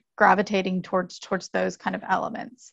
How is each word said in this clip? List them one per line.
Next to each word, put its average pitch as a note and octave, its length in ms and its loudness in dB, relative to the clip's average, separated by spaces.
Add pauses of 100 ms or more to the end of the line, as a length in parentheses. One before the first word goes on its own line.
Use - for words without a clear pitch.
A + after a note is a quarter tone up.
(160)
gravitating F#3+ 680 4
towards, F3+ 380 -4
towards - 300 -6
those F#3 260 -2
kind G3+ 180 -6
of G3+ 140 -8
elements. - 640 -4